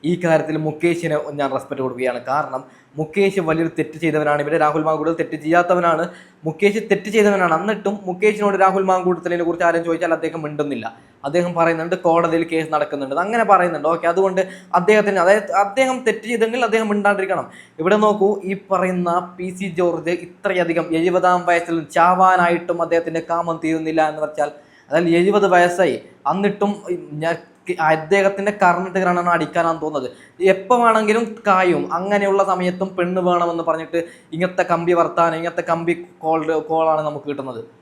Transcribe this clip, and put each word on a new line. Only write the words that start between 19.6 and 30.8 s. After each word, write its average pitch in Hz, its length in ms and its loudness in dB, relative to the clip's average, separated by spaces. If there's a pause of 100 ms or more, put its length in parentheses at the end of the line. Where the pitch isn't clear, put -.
ജോർജ് 165 420 -2
ഇത്രയധികം 170 840 -2
എഴുപതാം 180 500 2
വയസ്സിൽ 170 380 0
ചാവാനായിട്ടും 175 1000 2
അദ്ദേഹത്തിൻ്റെ 165 480 -2
കാമം 170 340 -4
തീരുന്നില്ല 160 440 0
എന്ന് 156 140 -6
വെച്ചാൽ, 147 280 -4 (400)
അതായത് 165 180 2
എഴുപത് 190 380 4
വയസ്സായി, 175 540 4 (300)
എന്നിട്ടും 202 520 -2 (300)
ഞാൻ 160 240 -4 (440)
അദ്ദേഹത്തിൻ്റെ 190 720 0 (100)
കർണറ്റ് 180 340 2
ഗ്രാനാണ് 180 320 0
അടിക്കാനാണ് 165 520 0
തോന്നുന്നത്. 151 300 -4 (320)
എപ്പോൾ 190 420 2